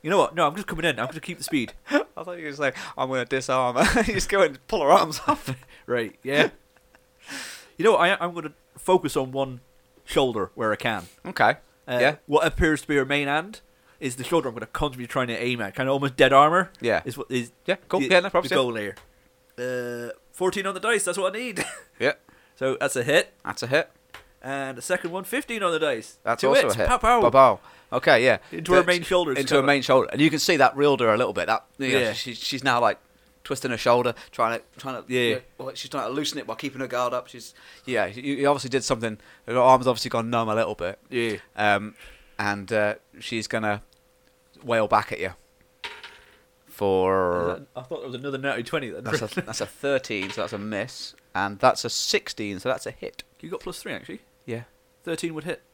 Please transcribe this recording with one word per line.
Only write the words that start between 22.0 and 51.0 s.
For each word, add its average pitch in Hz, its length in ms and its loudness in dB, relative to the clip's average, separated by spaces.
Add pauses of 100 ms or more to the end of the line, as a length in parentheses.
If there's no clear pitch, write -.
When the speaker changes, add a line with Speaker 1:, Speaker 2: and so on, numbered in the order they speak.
Speaker 1:
So 131 240 -2
that's 139 160 -2
a 120 80 -2
hit. 156 280 2 (120)
Speaker 2:
That's - 180 -8
a 117 60 -8
hit. 147 220 0 (520)
Speaker 1:
And 135 340 -8
the 120 60 -16
second 180 300 -2
one, 185 120 -6
fifteen 233 380 -6
on 175 100 0
the 156 60 0
dice. 139 440 -2
Speaker 2:
That's 117 200 0
Speaker 1:
Two 196 60 4
Speaker 2:
also 254 140 6
Speaker 1:
hits. 110 120 2
Speaker 2:
a 117 40 -6
hit. 92 100 2
Speaker 1:
Pow, 247 100 2
pow. 233 240 4
Speaker 2:
Pow, 120 80 6
pow. 131 300 8 (320)
Okay, 123 320 4
yeah. 120 140 6 (120)
Speaker 1:
Into 170 220 -4
her 185 60 8
Speaker 2:
That's 175 100 4
Speaker 1:
main 175 140 2
shoulder. 175 300 2
Speaker 2:
into 139 220 -2
her 143 60 8
Speaker 1:
Kinda 131 60 2
Speaker 2:
main 139 160 4
shoulder. 131 280 4
And 127 100 -2
you 156 100 6
can 147 100 -2
see 175 160 2
that 147 200 6
reeled 143 240 4
her 113 140 4
a - 20 2
little 101 160 0
bit. 90 140 -2
That, 110 180 0 (140)
you 131 140 -2
know, 135 80 2
Speaker 1:
Yeah. 113 120 0
Speaker 2:
she, 117 220 -8
she's 127 300 -8
now, 123 160 2
like, 110 180 2 (460)
twisting 131 260 -4
her 117 60 -2
shoulder, 120 380 2 (180)
trying 113 260 -2
to, - 60 -14 (160)
trying 131 200 -10
to, - 120 -10
Speaker 1:
Yeah. 123 80 0
Speaker 2:
you 117 160 2
know, 127 40 -6 (180)
well, 131 180 -12
she's - 140 -12
trying 127 180 -4
to 123 40 -6
loosen 143 260 -4
it - 100 -12
while 113 80 -6
keeping 143 240 -10
her 131 80 -6
guard 123 260 -2
up. 123 140 -6
She's, - 260 -20 (320)
yeah, 117 200 0
you, 127 280 -6
you 139 140 2
obviously 135 220 0
did 139 120 0
something. 113 360 -4 (280)
Her 117 100 -2
arm's 127 300 6
obviously 123 220 0
gone 113 220 -2
numb 113 180 2
a 107 80 0
little 107 180 0
bit. 92 240 -6 (100)
Speaker 1:
Yeah. 117 280 -2 (180)
Speaker 2:
Um, 104 400 0 (420)
and, 101 360 -4
uh, 104 220 2 (260)
she's 113 260 -6
gonna 104 360 -2 (840)
wail 113 240 0
back 104 240 2
at - 80 -8
you. 90 140 -6 (1300)
For 92 840 2
Speaker 1:
Is 90 80 -6
that, 139 60 -20 (100)
I 127 60 -12
thought 139 200 -10
it - 40 -12
was 127 100 -12
another 135 220 -8
natty 131 260 -4
twenty 135 260 -6
then. 87 140 -12
Speaker 2:
That's 110 180 -2
a, 110 180 -6
Speaker 1:
<laughs> - 20 -8
Speaker 2:
that's - 180 -8
a 104 60 -4
thirteen, 117 640 -4
so - 100 -8
that's 90 120 -4
a 107 60 -8
miss. 107 560 -8 (180)